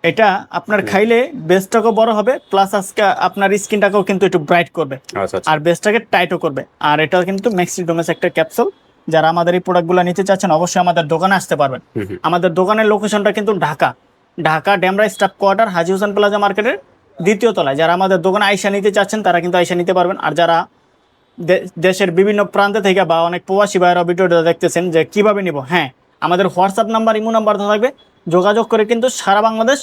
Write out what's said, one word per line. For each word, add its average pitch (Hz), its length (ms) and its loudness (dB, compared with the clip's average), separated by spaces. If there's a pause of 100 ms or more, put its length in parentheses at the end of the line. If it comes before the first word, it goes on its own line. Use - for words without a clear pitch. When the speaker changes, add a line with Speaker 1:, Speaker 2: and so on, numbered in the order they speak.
Speaker 1:
এটা 202 260 2 (220)
আপনার 208 300 -2
Speaker 2:
হুম। 180 80 -6
Speaker 1:
খাইলে 226 300 2 (160)
বেস্টটাকেও 190 580 0
বড় 226 200 2
হবে, 214 200 0 (180)
প্লাস 196 240 2
আজকে 202 280 -2
আপনার 196 460 0 (100)
স্কিনটাকেও 202 440 0
কিন্তু 190 240 -2
একটু 180 120 0
ব্রাইট 170 300 0 (100)
করবে। 139 180 -6
Speaker 2:
আচ্ছা, - 400 -6
আচ্ছা। 156 140 -4
Speaker 1:
আর 156 80 2
বেস্টটাকে 170 400 0 (140)
টাইটও 180 260 0
করবে। 139 240 -4 (180)
আর 151 200 2
এটা 156 240 0
কিন্তু 196 260 -4
Maxi 180 360 -4
Domes 165 240 -2
একটা 170 180 -2
ক্যাপসুল। 170 400 -2 (400)
যারা 160 200 2
আমাদের 170 260 0
এই 180 60 0
প্রোডাক্টগুলো 180 420 0
নিতে 175 220 -2
চাচ্ছেন, 190 260 0
অবশ্যই 170 300 0
আমাদের 175 280 0
দোকানে 170 260 0
আসতে 175 220 -2
পারবেন। 135 240 -2 (160)
Speaker 2:
হুম, 104 100 -6
হুম। 95 160 -12
Speaker 1:
আমাদের 175 320 0
দোকানের 208 320 2
লোকেশনটা 208 460 0
কিন্তু 214 260 -2
ঢাকা। 151 320 -2 (480)
ঢাকা 160 380 0
ডেমরা 190 320 0
স্টাফ 190 300 -2
কোয়ার্টার, 202 300 2
হাজী 175 240 -2
হোসেন 202 220 -2
প্লাজা 208 240 2
মার্কেটের 202 380 0 (420)
দ্বিতীয় 208 340 2
তলায়। 139 240 -2
যারা 160 160 2
আমাদের 185 300 2
দোকানে 190 220 0
আইসা 202 260 0
নিতে 202 220 0
চাচ্ছেন, 202 300 0
তারা 175 180 2
কিন্তু 175 180 -2
আইসা 180 160 0
নিতে 180 200 0
পারবেন। 180 220 0
আর - 180 -6
যারা 165 220 2 (840)
দে-, 175 260 0 (140)
দেশের 185 320 0
বিভিন্ন 202 340 2
প্রান্ত 202 340 0
থেকে 190 260 2
বা 165 180 0
অনেক 170 240 -4
প্রবাসী 196 320 0
ভাইরা 180 240 4
ভিডিওটা 175 400 2
দেখতেছেন 170 480 0
যে 160 140 2
কিভাবে 202 380 0
নিব, 165 160 -4
হ্যাঁ, 139 300 -2 (320)
আমাদের 180 260 0
WhatsApp 190 420 0
নাম্বার, 226 280 0
ইমো 220 140 -4
নাম্বার 214 260 0
দেওয়া 202 160 -2
থাকবে। 214 180 0 (360)
যোগাযোগ 196 400 2
করে 220 180 0
কিন্তু 233 240 0
সারা 208 340 0
বাংলাদেশ 226 400 0